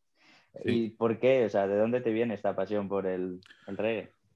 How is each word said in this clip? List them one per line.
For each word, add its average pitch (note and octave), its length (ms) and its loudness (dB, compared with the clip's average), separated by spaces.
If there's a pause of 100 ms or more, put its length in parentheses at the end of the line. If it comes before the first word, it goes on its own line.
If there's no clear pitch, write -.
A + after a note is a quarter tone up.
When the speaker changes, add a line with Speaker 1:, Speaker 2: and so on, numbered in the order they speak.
(640)
Speaker 1:
Sí. - 60 0
Speaker 2:
¿Y A2+ 200 0
por A2+ 280 0
qué? B2+ 260 4
O G#2 40 2
sea, G2 180 2
¿de G2 100 0
dónde A#2 240 2
te A#2+ 120 -2
viene A2+ 220 0
esta G2 200 -4
pasión G2 340 -2
por F#2+ 180 -2
el, F#2 340 -4 (260)
el G2+ 100 -10
reggae? G#2+ 360 -4 (220)